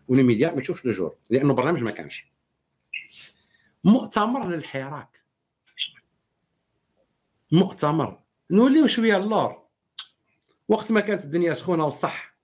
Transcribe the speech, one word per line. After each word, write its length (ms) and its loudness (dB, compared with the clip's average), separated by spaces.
ولي 160 4
ميديا 280 2
ما 100 -6
تشوفش 240 -10
لو 60 0
جور، 260 -6
لأنه 240 2
برنامج 300 -2
ما 80 -4
كانش. 400 -16
مؤتمر 640 2
للحراك، 800 -10
مؤتمر 720 0
نوليو 360 6
شوية 300 2
اللور. 500 -2
وقت 240 0
ما 80 4
كانت 240 -2
الدنيا 300 0
سخونة 320 -2
والصح 580 -6